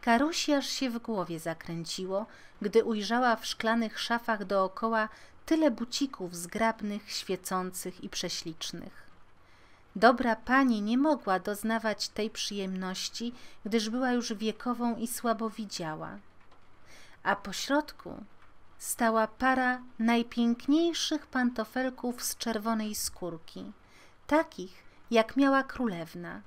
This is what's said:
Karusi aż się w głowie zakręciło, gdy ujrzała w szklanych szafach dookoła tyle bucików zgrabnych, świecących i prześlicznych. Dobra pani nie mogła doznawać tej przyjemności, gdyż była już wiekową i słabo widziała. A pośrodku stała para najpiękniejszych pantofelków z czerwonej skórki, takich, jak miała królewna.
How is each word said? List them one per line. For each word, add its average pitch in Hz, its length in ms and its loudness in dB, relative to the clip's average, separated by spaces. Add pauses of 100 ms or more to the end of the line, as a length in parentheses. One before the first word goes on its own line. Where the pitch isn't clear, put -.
Karusi 285 520 2
aż 277 140 2
się - 240 -2
w 233 80 -4
głowie 175 420 -4
zakręciło, 170 840 -4 (360)
gdy 208 220 6
ujrzała 226 520 2
w - 100 -10
szklanych 226 540 0
szafach 226 440 -2
dookoła 202 640 0 (380)
tyle 311 240 6
bucików 226 680 -4
zgrabnych, 208 760 -2
świecących 185 920 -6
i 202 40 -8
prześlicznych. - 1040 -8 (840)
Dobra 240 400 6
pani 247 460 4
nie 220 160 2
mogła 262 420 4
doznawać 214 680 -2
tej 214 220 -4
przyjemności, 190 1000 -6 (320)
gdyż 214 260 0
była 254 220 2
już 233 220 0
wiekową 233 600 -2
i 226 100 -4
słabo 226 440 0
widziała. 175 680 -8 (1040)
A 202 140 2
pośrodku - 880 -4 (540)
stała 226 480 2
para 254 540 2 (180)
najpiękniejszych 240 1300 2
pantofelków 247 960 -2
z - 140 -4
czerwonej 220 580 -2
skórki, - 800 -8 (540)
takich, 285 580 0 (260)
jak 220 260 4
miała 269 260 6
królewna. 175 840 -6